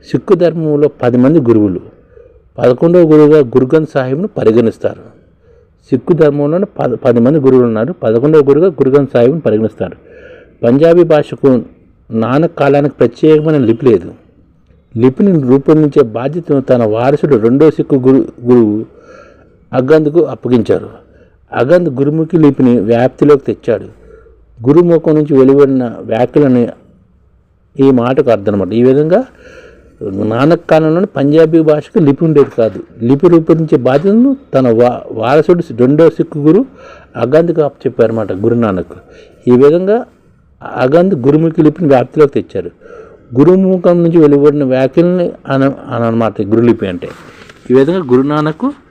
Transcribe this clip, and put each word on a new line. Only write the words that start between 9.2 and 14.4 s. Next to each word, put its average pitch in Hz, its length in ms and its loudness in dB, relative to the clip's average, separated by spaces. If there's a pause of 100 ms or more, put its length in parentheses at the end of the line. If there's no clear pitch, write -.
పరిగణిస్తారు. 107 580 -4 (640)
పంజాబీ 165 400 4
భాషకు 143 580 0 (500)
నానక్ 123 460 -2
కాలానికి 143 380 0
ప్రత్యేకమైన 151 640 0
లిపి 117 280 -2
లేదు. 98 260 0 (880)